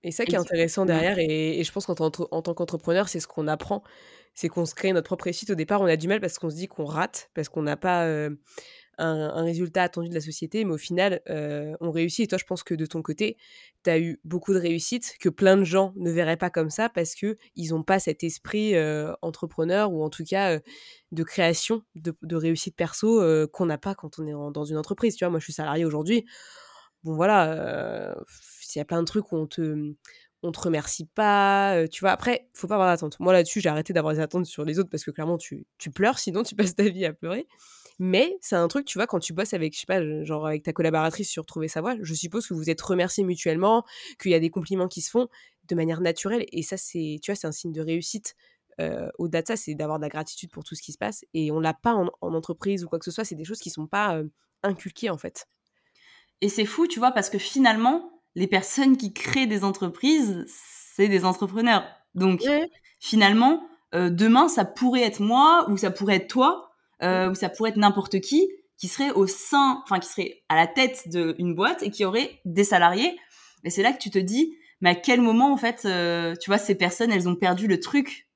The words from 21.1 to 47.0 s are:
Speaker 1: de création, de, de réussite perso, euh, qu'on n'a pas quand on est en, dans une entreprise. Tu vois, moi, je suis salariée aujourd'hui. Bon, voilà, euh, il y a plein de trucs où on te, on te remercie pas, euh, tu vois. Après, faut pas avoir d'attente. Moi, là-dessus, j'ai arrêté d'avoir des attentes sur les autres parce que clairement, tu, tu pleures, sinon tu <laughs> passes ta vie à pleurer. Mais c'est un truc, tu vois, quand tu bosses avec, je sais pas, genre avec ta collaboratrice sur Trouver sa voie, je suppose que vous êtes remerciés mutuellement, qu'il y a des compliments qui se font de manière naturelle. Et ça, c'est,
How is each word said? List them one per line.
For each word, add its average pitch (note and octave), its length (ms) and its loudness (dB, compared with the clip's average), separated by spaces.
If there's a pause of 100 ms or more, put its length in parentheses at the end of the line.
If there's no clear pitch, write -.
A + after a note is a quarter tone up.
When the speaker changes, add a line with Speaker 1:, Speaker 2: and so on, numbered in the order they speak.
Speaker 1:
de E3 140 -4
création, F3+ 580 0 (140)
de, D#3+ 260 -8
de E3 140 -6
réussite E3 400 -2
perso, G#3+ 440 2
euh, D#3+ 280 4
qu'on F3+ 180 -2
n'a D3+ 120 -2
pas G3 180 -6
quand - 240 -16
on D#3 60 -6
est D3+ 80 -8
en, D3 180 -8
dans D3+ 120 -6
une D3+ 120 -6
entreprise. G#3 400 -2
Tu - 80 -2
vois, F3 60 0
moi, E3 100 0
je - 40 -14
suis D#3+ 80 -12
salariée D#3 320 -2
aujourd'hui. E3 400 0 (800)
Bon, D#3+ 100 -4
voilà, F3 380 4
euh, D#3 640 -6 (600)
il - 40 -6
y - 20 -4
a D3 40 -4
plein E3+ 160 -2
de E3 60 0
trucs G#3 240 -4
où F3 60 -4
on D#3 100 -2
te, D3+ 480 -4 (480)
on F3 80 -4
te D#3+ 100 -10
remercie D#3+ 460 -4
pas, G3 680 2
euh, E3 100 2
tu - 140 -10
vois. F#3+ 100 4
Après, - 420 -2
faut - 140 -10
pas G3+ 80 -2
avoir F#3+ 160 4
d'attente. E3 300 -2
Moi, F3+ 120 4
là-dessus, F3+ 280 4
j'ai F#3 80 0
arrêté D#3 240 -2
d'avoir D#3 200 0
des D#3 80 0
attentes E3+ 260 -2
sur - 180 -8
les D#3 160 -2
autres F3+ 100 -2
parce D#3 140 -6
que C#3 80 -8
clairement, D#3+ 260 -4
tu, - 260 -12 (140)
tu - 120 -12
pleures, G#3+ 280 0
sinon G3 240 -4
tu G#3+ 140 -8
<laughs> - 0 -
passes F#3 180 0
ta G#3 80 0
vie F#3 240 0
à D#3+ 60 -2
pleurer. F#3 340 -8 (540)
Mais G#3 400 2
c'est - 140 -4
un E3+ 140 4
truc, C#4 160 -2
tu - 140 -8
vois, A3+ 100 -2
quand F#3 100 -2
tu D#3+ 140 -6
bosses F#3 220 -4
avec, D#3+ 200 -4
je - 60 -10
sais - 60 -14
pas, F#3+ 140 0 (220)
genre D3+ 240 -4
avec D#3 160 -4
ta D#3+ 100 -6
collaboratrice D#3+ 560 0
sur - 180 -8
Trouver D#3+ 200 -6
sa D#3+ 140 -6
voie, A#3 200 -4
je D#3+ 140 -8
suppose F3 320 -6
que F#3 80 -6
vous D#3 160 -4
êtes D#3+ 100 -2
remerciés F#3 440 0
mutuellement, F3+ 600 2 (360)
qu'il F#3 100 -2
y F3 40 6
a E3 60 4
des E3 100 0
compliments F#3 360 -2
qui F3+ 140 -8
se - 100 -6
font A#3+ 180 0 (400)
de - 60 -2
manière E3 260 0
naturelle. F#3+ 520 -2
Et E3 100 -6
ça, F#3+ 140 -6
c'est, D#3 460 -6